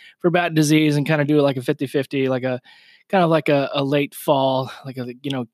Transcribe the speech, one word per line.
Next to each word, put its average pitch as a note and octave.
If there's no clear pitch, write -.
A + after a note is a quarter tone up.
for F3
Batten E3+
disease D3+
and C#3+
kinda D3+
do, D3
like, C#3
a C3
fifty C#3+
fifty, C3+
like, B2+
a, B2+
kind F#3+
of E3
like D#3+
a, C#3
a C#3+
late C#3+
fall, C3+
like C3
a, B2
you C#3+
know, C3